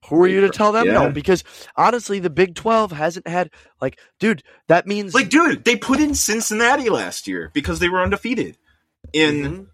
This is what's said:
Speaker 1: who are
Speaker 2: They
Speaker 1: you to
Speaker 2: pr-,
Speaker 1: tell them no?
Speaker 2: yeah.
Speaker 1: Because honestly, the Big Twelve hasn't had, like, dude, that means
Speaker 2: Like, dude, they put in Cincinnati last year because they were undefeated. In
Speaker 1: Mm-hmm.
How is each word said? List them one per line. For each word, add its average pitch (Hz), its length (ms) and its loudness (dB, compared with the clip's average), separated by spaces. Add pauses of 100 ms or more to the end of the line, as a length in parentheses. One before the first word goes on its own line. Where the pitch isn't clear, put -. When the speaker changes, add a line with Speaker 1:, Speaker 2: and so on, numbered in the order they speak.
Speaker 1:
who 156 160 2
are 185 60 6
Speaker 2:
They 190 60 0
Speaker 1:
you 190 80 2
to 196 60 4
Speaker 2:
pr-, 185 40 -2
Speaker 1:
tell 208 200 2
them 226 140 2
no? - 180 2
Speaker 2:
yeah. - 40 0
Speaker 1:
Because 147 360 0 (320)
honestly, 202 440 0
the 175 100 -2
Big 170 240 0
Twelve 220 380 0
hasn't 165 340 -4
had, 170 240 -4 (300)
like, 135 180 -6 (220)
dude, 208 220 0 (260)
that 175 180 4
means 202 280 -6
Speaker 2:
Like, 240 140 2
dude, 311 360 2
they 233 120 2
put 269 240 -2
in 302 140 2
Cincinnati 233 760 0
last 107 380 -4
year 85 260 -8
because 156 280 -4
they 175 80 0
were 185 140 0
undefeated. 196 540 -4 (560)
In 147 300 2
Speaker 1:
Mm-hmm. 165 200 -8 (120)